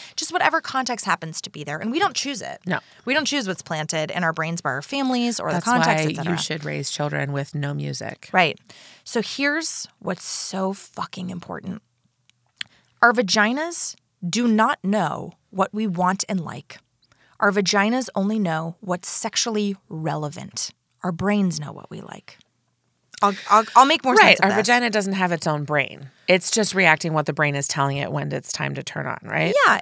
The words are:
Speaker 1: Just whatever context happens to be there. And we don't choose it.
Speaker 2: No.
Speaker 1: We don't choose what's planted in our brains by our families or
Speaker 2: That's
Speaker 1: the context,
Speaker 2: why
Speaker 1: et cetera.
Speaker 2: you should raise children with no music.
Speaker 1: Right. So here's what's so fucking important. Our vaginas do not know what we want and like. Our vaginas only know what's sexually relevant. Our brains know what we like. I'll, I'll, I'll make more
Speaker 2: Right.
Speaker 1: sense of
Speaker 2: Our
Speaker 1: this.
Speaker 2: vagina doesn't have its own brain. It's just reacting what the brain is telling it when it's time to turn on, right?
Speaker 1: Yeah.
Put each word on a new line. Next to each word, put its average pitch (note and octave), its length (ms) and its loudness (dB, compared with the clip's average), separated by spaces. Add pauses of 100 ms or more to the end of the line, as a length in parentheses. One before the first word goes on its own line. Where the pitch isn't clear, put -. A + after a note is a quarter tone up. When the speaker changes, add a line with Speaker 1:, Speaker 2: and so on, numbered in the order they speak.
(160)
Speaker 1:
Just - 160 -4
whatever D#4+ 300 2
context B3+ 440 -4
happens E3 360 -4
to - 100 -12
be D3+ 120 -12
there. D3 160 -6
And A3 120 -4
we C#4+ 80 -2
don't G4 160 0
choose C4 280 -4
it. - 240 -12
Speaker 2:
No. D#3+ 120 0 (260)
Speaker 1:
We B3 100 0
don't D4+ 100 0
choose C4 220 -2
what's F3+ 160 -4
planted D#3 480 -4
in E3 120 -2
our D#3+ 100 0
brains E3 280 -4
by D3 80 -2
our C3 140 -4
families B3+ 560 0
or D#3+ 120 -4
Speaker 2:
That's E3+ 140 -2
Speaker 1:
the A#3 60 2
context, D#3+ 340 4
Speaker 2:
why D3+ 60 0
Speaker 1:
et - 40 -6
cetera. D#3+ 180 -4
Speaker 2:
you E3+ 60 -2
should D#3 260 -6
raise D3 260 -6
children D3 400 -4
with C#3 240 -6
no C#3+ 200 -4
music. C#3+ 560 -8
Speaker 1:
Right. F3+ 280 2 (440)
So - 180 -2
here's D4 640 -2 (120)
what's - 260 -4
so F#3+ 480 0
fucking - 580 -10
important. - 500 -10 (1200)
Our A#3+ 100 6
vaginas A#3 840 0 (320)
do A#3 200 0
not A3 360 2
know F#3 500 -2 (160)
what F#3+ 240 -2
we G#3+ 140 -2
want F3+ 420 0
and F#3+ 100 0
like. - 380 -12 (600)
Our G3+ 120 6
vaginas G#3 640 2
only G3+ 240 0
know E3 440 -2
what's F3+ 280 -2
sexually G#3 640 0 (140)
relevant. D3+ 800 -6 (320)
Our F3+ 100 -2
brains F#3 480 2
know D3 120 -10
what - 180 -18
we A2 120 -14
like. - 360 -18 (840)
I'll, G3+ 100 4 (160)
I'll, G#3+ 140 8 (120)
I'll B3+ 120 10
make E4 160 2
more C4 100 2
Speaker 2:
Right. F4+ 240 10
Speaker 1:
sense - 40 -4
of - 20 6
Speaker 2:
Our G3 80 6
Speaker 1:
this. - 60 2 (100)
Speaker 2:
vagina A#3+ 240 4
doesn't G3 220 0
have F#3 180 0
its E3 160 -2
own D3+ 160 0
brain. C#3 480 -2 (160)
It's F3+ 240 4
just G#3 240 2
reacting D#3+ 380 4
what D3+ 120 2
the D3+ 80 -2
brain C#3+ 220 0
is C#3 120 -2
telling C#3 300 0
it C#3 140 -4
when C#3+ 200 -4
it's - 200 -6
time C#3 240 -4
to C3+ 80 -8
turn - 240 -8
on, A#2+ 160 -6
right? D#3 320 0 (100)
Speaker 1:
Yeah. - 160 4